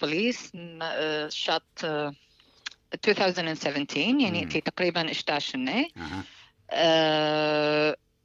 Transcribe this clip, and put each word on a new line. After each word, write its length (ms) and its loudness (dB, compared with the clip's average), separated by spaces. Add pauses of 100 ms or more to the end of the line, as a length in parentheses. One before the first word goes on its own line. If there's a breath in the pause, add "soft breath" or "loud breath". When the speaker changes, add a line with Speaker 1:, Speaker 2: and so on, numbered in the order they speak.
Speaker 1:
Police، 520 -2
م-، 260 -14
آه، 480 -2
شات، 340 -2 (200)
آه، 300 -2 (920 soft breath)
two 60 6
thousand 400 2
and 140 -6
seventeen، 300 -2
يعني 440 2
Speaker 2:
مم. 80 -6
Speaker 1:
تي 120 0
تقريبًا 500 -2
إشتاش 400 -2
سنة. 340 0 (120)
Speaker 2:
أها. 260 -8 (460 loud breath)
Speaker 1:
آه، 1300 2 (300)